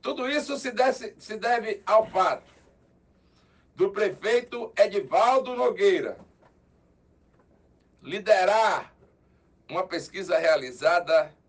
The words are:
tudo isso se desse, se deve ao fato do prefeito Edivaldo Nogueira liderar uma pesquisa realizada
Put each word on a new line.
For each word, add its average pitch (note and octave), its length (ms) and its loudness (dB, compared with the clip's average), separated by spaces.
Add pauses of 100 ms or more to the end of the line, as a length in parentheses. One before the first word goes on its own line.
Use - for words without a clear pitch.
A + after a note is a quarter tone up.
tudo B3+ 300 -4
isso C#4+ 260 -4
se C4 140 -8
desse, B3 480 0
se - 180 -14
deve A3 480 -2
ao G#3+ 220 6
fato F3+ 420 -2 (1300)
do G3 160 0
prefeito A3 880 -4
Edivaldo A#3+ 800 2
Nogueira G3 600 0 (1800)
liderar G3 920 0 (760)
uma F3 200 -4
pesquisa E3+ 500 -4
realizada D#3 960 0 (140)